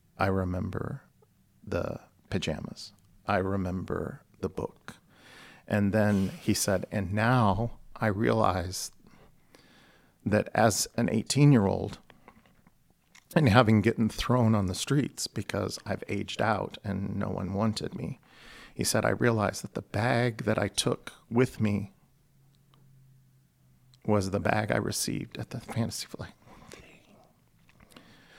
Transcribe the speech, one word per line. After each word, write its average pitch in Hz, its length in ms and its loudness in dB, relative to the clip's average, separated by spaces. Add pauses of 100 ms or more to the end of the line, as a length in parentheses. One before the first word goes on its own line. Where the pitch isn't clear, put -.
(180)
"I 98 100 2
remember 92 760 -4 (600)
the - 380 -4 (300)
pajamas. - 640 -6 (360)
I 101 80 2
remember 92 880 -4 (180)
the - 80 -4
book." - 480 -12 (720)
And 101 240 2
then 104 480 2
he 107 140 0
said, - 360 0
"And 101 220 -2
now 113 600 2 (220)
I - 120 -2
realize 101 840 0 (1300)
that 104 300 2
as - 420 4
an 120 140 0
eighteen-year-old, 101 880 4 (1400)
and 151 140 6
having 110 320 8
gotten 113 260 2
thrown 120 460 2
on 101 120 2
the 92 80 -2
streets - 520 -2
because 101 580 -6
I've 101 240 -6
aged 101 320 -4
out 104 420 -2
and 98 340 -6
no 101 120 -4
one 95 240 -4
wanted 107 420 -2
me," - 240 -8 (560)
he - 80 -4
said, 107 220 0
"I 113 60 2
realized 107 520 0
that - 120 -10
the - 80 -6
bag 120 640 -2
that 110 140 0
I 101 80 0
took - 460 -4 (180)
with 120 300 2
me 101 320 -2 (2000)
was 101 280 2
the 98 80 0
bag 107 320 0
I 117 60 0
received - 600 -4
at - 120 -10
the 120 100 -10
Fantasy - 460 -6
Flight." - 260 -14 (2000)